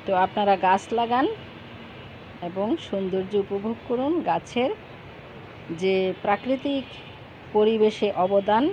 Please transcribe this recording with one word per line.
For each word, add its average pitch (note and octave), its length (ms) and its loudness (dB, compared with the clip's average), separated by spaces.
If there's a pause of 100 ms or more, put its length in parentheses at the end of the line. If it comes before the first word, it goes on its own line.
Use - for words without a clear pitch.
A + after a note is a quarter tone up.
তো F#3+ 120 -2
আপনারা G3 380 4 (120)
গাছ F#3 260 4
লাগান A#3 340 2 (1200)
এবং G3 180 -2 (200)
সৌন্দর্য F#3+ 520 -2
উপভোগ G3+ 460 -2
করুন। B3+ 260 0 (120)
গাছের A#3+ 480 0 (1080)
যে F#3+ 140 4 (260)
প্রাকৃতিক C4 640 0 (680)
পরিবেশে G#3+ 540 4 (160)
অবদান G3+ 500 4